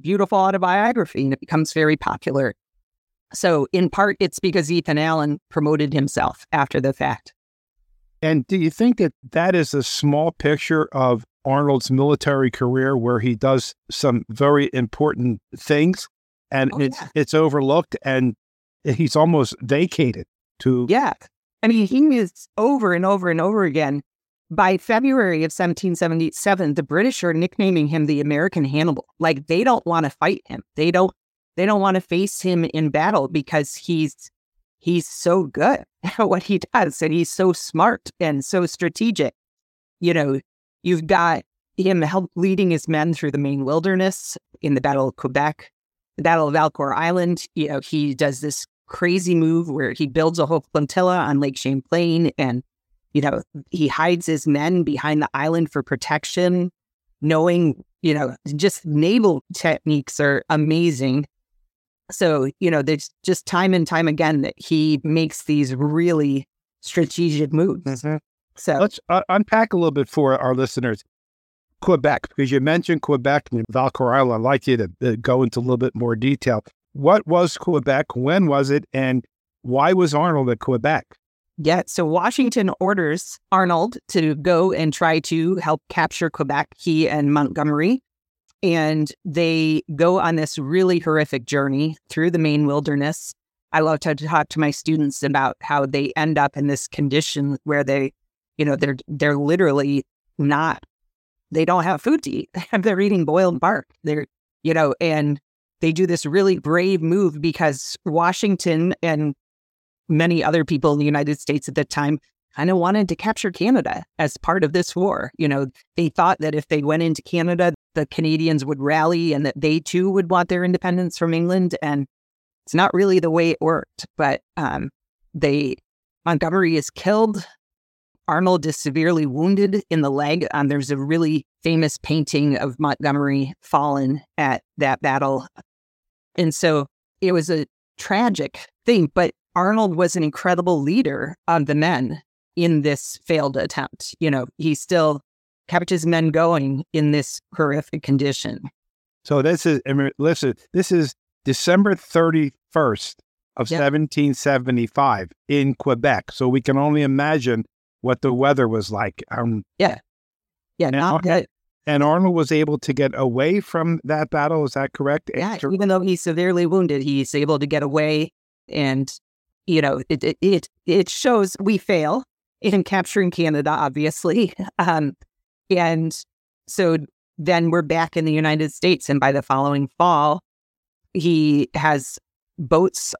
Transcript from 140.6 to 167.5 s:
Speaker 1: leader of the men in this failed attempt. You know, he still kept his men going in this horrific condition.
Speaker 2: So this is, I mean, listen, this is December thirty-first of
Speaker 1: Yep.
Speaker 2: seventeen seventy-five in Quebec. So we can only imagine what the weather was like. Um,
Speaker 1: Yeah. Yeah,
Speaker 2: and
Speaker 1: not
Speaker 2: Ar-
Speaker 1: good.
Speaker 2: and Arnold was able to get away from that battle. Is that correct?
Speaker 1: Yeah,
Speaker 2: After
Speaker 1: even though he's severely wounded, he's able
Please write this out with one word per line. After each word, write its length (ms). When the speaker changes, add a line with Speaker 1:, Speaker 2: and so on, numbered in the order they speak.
Speaker 1:
leader 560
of 160
the 100
men 460
in 280
this 420
failed 320
attempt. 600
You 120
know, 140
he 180
still 460
kept 220
his 160
men 240
going 640
in 180
this 300
horrific 480
condition. 640
Speaker 2:
So 160
this 240
is, 220
I 60
mean, 240
listen, 360
this 200
is 220
December 500
thirty-first 1300
of 120
Speaker 1:
Yep. 100
Speaker 2:
seventeen 540
seventy-five 960
in 240
Quebec. 580
So 160
we 140
can 160
only 240
imagine 640
what 200
the 120
weather 340
was 240
like. 380
Um, 360
Speaker 1:
Yeah. 220
Yeah, 100
Speaker 2:
and 80
Speaker 1:
not 200
Speaker 2:
Ar- 60
Speaker 1:
good. 260
Speaker 2:
and 160
Arnold 340
was 160
able 280
to 140
get 200
away 460
from 440
that 260
battle. 340
Is 100
that 200
correct? 420
Speaker 1:
Yeah, 160
Speaker 2:
After 200
Speaker 1:
even 180
though 100
he's 220
severely 440
wounded, 380
he's 320
able 240